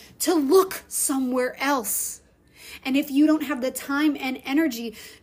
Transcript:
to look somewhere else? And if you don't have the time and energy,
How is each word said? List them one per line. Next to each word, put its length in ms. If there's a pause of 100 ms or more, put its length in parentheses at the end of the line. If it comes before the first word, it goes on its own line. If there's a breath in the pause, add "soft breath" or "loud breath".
(180 loud breath)
to 160
look 540
somewhere 720
else? 580 (640 loud breath)
And 120
if 140
you 160
don't 180
have 180
the 80
time 480
and 260
energy, 520 (260 loud breath)